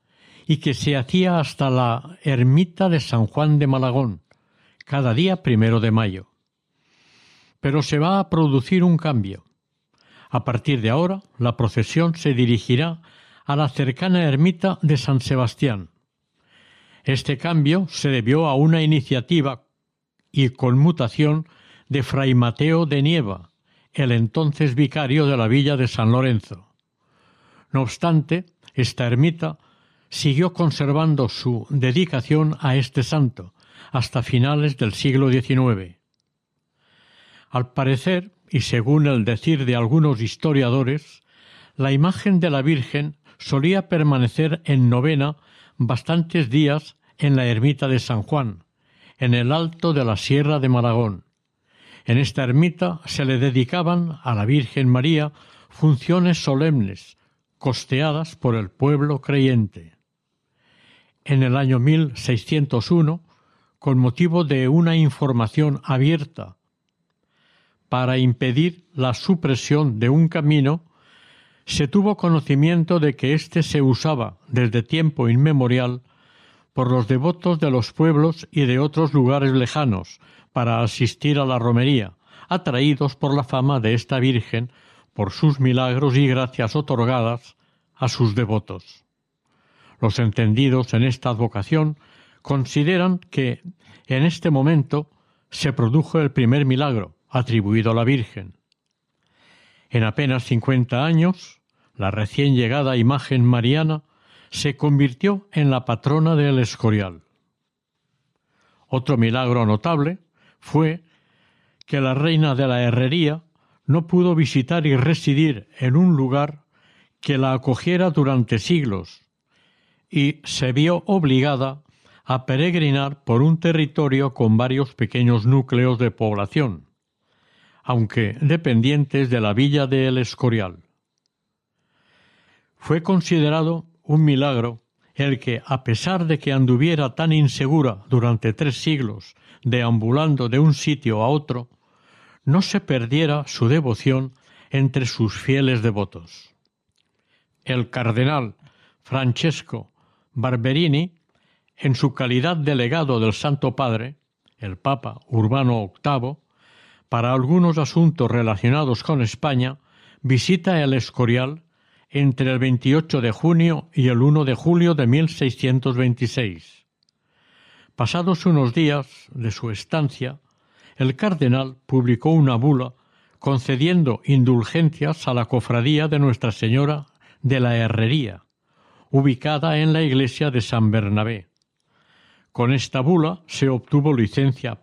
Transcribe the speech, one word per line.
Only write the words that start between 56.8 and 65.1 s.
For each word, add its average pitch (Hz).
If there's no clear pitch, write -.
costeadas 147
por 120
el 104
pueblo 143
creyente. 120
En 135
el 127
año 131
mil 151
seiscientos 135
uno, 165
con 135
motivo 165
de 135
una 165
información 139